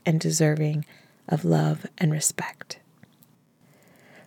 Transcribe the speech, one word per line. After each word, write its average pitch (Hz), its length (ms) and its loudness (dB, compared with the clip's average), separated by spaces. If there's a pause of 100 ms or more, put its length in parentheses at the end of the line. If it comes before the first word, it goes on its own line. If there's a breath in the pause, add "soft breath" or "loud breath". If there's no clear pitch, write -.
and 160 140 4
deserving 151 680 0 (420 soft breath)
of 156 160 -2
love 78 440 2 (100)
and 156 140 0
respect. - 680 -6 (1500 soft breath)